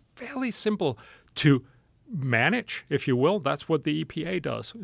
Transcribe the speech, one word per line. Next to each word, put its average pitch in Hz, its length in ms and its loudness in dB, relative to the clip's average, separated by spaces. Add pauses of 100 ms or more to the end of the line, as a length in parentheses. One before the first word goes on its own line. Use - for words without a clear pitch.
(160)
fairly 254 360 -6
simple 202 480 -2 (360)
to 143 280 6 (500)
manage, 135 760 0
if 143 180 -2
you 131 80 4
will. 160 240 4
That's 143 300 -4
what 160 140 0
the 156 100 -2
E 156 120 -4
P 160 200 -6
A 180 140 -4
does 123 340 -6 (100)